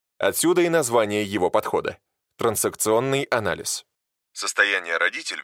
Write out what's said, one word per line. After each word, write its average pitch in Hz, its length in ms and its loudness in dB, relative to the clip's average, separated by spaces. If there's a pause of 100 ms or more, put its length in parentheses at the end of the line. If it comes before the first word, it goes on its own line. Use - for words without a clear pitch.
(180)
Отсюда 170 460 2
и 170 60 2
название 113 540 2
его 101 260 0
подхода — - 480 -2 (400)
трансакционный 117 920 0
анализ. 104 540 -4 (500)
Состояние 98 640 0
«родитель» 92 460 -4